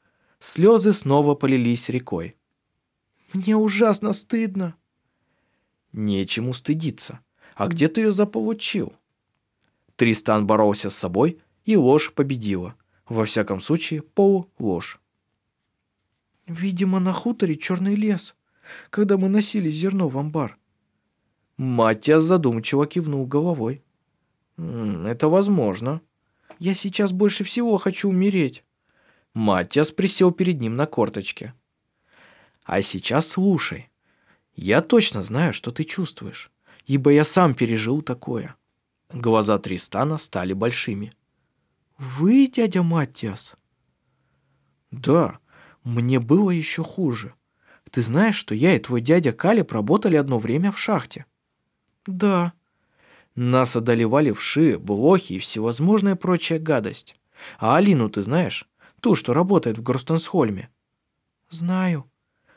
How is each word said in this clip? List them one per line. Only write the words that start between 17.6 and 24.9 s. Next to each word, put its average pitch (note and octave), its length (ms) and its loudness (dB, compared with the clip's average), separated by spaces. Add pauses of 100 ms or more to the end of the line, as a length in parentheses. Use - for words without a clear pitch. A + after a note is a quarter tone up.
лес, G#3 400 -2 (560)
когда G3+ 260 2
мы F#3+ 100 0
носили G3+ 420 0
зерно F3+ 380 -2
в C3 100 -4
амбар». D3 400 -4 (1000)
Матиас B2+ 640 2
задумчиво C#3+ 640 0
кивнул D3 380 -4
головой. C#3 580 -4 (760)
«М, A2 480 -8